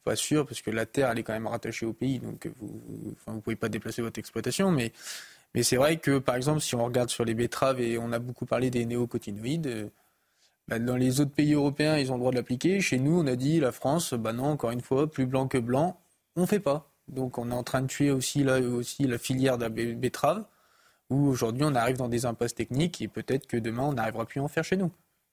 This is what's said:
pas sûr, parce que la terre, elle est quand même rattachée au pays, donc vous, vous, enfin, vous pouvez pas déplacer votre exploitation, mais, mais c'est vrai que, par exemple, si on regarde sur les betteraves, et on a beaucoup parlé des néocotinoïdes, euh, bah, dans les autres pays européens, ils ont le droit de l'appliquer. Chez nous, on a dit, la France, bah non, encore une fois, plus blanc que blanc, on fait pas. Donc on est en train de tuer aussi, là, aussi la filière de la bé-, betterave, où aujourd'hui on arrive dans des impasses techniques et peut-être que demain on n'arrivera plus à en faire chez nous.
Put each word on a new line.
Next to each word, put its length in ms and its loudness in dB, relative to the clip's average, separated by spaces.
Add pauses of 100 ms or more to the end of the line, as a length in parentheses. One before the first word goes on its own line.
pas 140 -2
sûr, 300 0
parce 160 -12
que 80 -4
la 160 -2
terre, 240 0
elle 80 -2
est 40 -2
quand 120 -4
même 120 -4
rattachée 380 -6
au 80 -2
pays, 280 -2
donc 380 -10
vous, 300 -12
vous, 320 -10
enfin, 120 -12
vous 100 -8
pouvez 120 -4
pas 140 -2
déplacer 320 -6
votre 180 -6
exploitation, 520 0
mais, 220 0 (640)
mais 80 2
c'est 140 2
vrai 220 4
que, 180 2
par 200 0
exemple, 260 0
si 120 -2
on 120 2
regarde 240 2
sur 160 0
les 80 0
betteraves, 480 0
et 160 0
on 140 -4
a 60 0
beaucoup 280 -8
parlé 240 2
des 160 0
néocotinoïdes, 800 -2
euh, 220 -4 (800)
bah, 100 -2
dans 180 0
les 240 4
autres 120 2
pays 200 4
européens, 460 2
ils 120 0
ont 40 -2
le 60 -2
droit 100 2
de 60 2
l'appliquer. 440 0
Chez 160 2
nous, 240 4
on 60 2
a 100 2
dit, 240 2
la 120 2
France, 420 0
bah 180 -2
non, 120 -2
encore 260 0
une 100 -4
fois, 260 2
plus 200 -2
blanc 200 0
que 120 0
blanc, 420 0 (340)
on 120 2
fait 140 4
pas. 300 0 (180)
Donc 280 -4
on 140 -4
est 40 -4
en 80 -2
train 200 0
de 60 0
tuer 220 2
aussi, 320 2
là, 160 4
aussi 480 0
la 120 0
filière 400 2
de 60 -2
la 40 0
bé-, 240 -2
betterave, 520 0 (640)
où 180 4
aujourd'hui 380 2
on 80 2
arrive 240 2
dans 100 -2
des 160 -2
impasses 300 -2
techniques 480 -2
et 60 -4
peut-être 380 -4
que 120 -2
demain 240 -4
on 100 0
n'arrivera 320 -2
plus 160 -6
à 40 -2
en 40 -2
faire 160 -2
chez 140 0
nous. 120 0 (420)